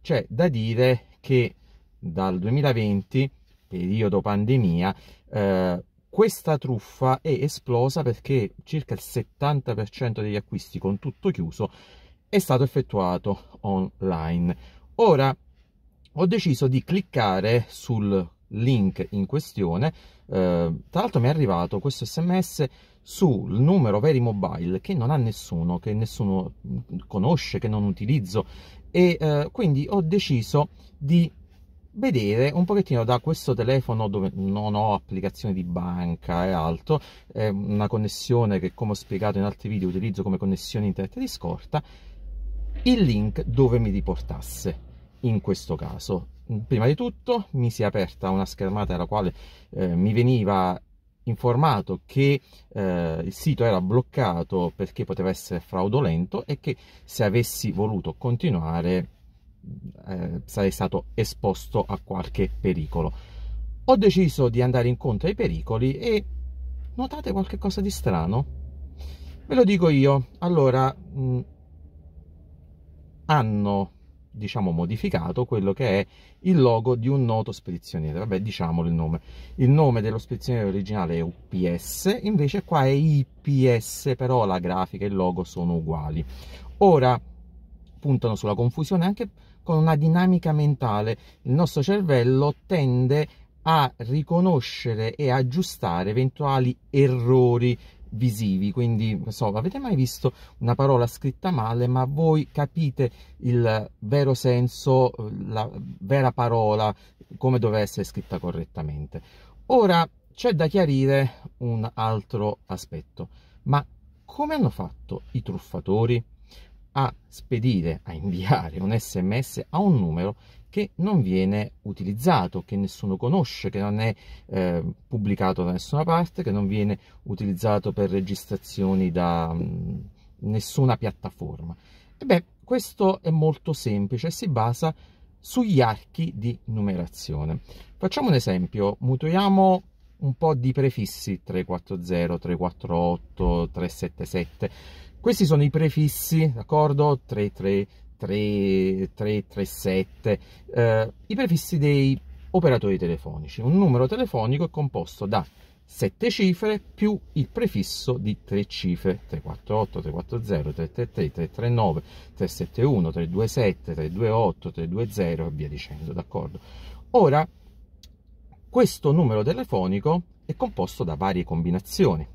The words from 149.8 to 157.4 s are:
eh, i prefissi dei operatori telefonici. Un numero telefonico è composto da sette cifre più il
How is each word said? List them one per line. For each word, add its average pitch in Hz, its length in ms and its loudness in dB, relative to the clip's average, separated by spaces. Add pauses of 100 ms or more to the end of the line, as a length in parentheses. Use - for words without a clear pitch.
eh, 110 400 2 (140)
i 214 80 -4
prefissi 185 420 0
dei 139 420 2 (340)
operatori 123 440 4
telefonici. 78 640 -6
Un 135 160 2
numero 131 300 4
telefonico 139 580 -2
è 160 60 -6
composto 107 560 -6
da 98 180 0 (400)
sette - 460 -2
cifre 208 500 2
più 208 380 -2 (140)
il 143 180 -2